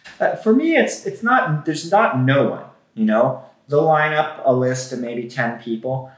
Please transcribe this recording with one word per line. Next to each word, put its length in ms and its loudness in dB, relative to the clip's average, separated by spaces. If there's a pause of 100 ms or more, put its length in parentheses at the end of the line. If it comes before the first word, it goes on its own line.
(220)
Uh, 160 0
for 160 2
me, 240 2
it's, 280 0
it's 160 -10
not, 440 0
there's 260 -4
not 300 2
no 300 4
one, 120 -10 (320)
you 80 -2
know? 400 2 (240)
They'll 160 2
line 300 2
up 320 -4
a 60 4
list 420 0
of 60 -6
maybe 300 -8
ten 320 -4
people, 560 -6